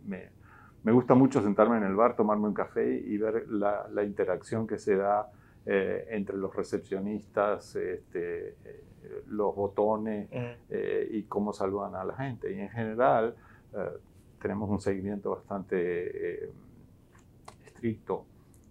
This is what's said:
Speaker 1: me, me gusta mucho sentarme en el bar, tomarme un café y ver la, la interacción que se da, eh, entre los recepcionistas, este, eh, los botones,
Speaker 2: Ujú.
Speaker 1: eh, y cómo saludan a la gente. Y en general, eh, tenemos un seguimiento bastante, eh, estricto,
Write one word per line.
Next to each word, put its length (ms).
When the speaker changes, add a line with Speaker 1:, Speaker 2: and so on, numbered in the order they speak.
Speaker 1:
me, 240
me 80
gusta 240
mucho 260
sentarme 360
en 80
el 100
bar, 200
tomarme 320
un 60
café 500
y 140
ver 320
la, 420
la 120
interacción 640
que 100
se 180
da, 360
eh, 460
entre 260
los 180
recepcionistas, 1200
este, 720
eh, 340
los 300
botones, 720
Speaker 2:
Ujú. 80
Speaker 1:
eh, 440
y 100
cómo 280
saludan 440
a 80
la 120
gente. 380
Y 60
en 100
general, 640
eh, 160
tenemos 300
un 100
seguimiento 520
bastante, 1120
eh, 60
estricto, 600